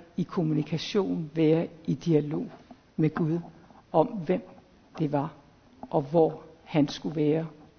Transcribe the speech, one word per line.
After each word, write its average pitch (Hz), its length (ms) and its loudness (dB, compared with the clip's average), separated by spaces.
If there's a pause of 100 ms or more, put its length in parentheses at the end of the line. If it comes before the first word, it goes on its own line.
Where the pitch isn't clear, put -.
(160)
i 185 60 0
kommunikation, 165 1120 -2
være 160 340 4 (160)
i 165 100 -2
dialog 156 560 0 (460)
med 156 180 2
Gud 165 260 -2 (540)
om, 160 120 6
hvem 185 420 -4 (500)
det 151 140 -2
var, 143 200 -2 (580)
og 165 120 0
hvor 147 400 2 (220)
han 156 240 2
skulle 160 280 -8
være, 156 300 0 (320)